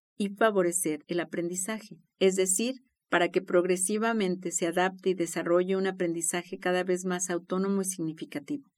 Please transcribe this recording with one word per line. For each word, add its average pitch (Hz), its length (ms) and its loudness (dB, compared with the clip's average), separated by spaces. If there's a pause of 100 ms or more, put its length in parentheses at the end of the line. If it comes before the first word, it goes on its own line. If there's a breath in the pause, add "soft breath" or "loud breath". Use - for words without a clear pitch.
(180)
y 202 120 0
favorecer 185 800 2
el 175 120 -2
aprendizaje, 175 760 -6 (200)
es 190 180 6
decir, 226 400 2 (340)
para 175 200 4
que 180 120 0
progresivamente 185 1080 0
se - 140 -2
adapte 185 460 0
y - 20 4
desarrolle 175 600 0
un 190 100 0
aprendizaje 175 720 -4
cada 180 260 0
vez 185 220 -2
más 180 240 -2
autónomo 190 520 0
y 190 40 -2
significativo. 156 800 -6 (120)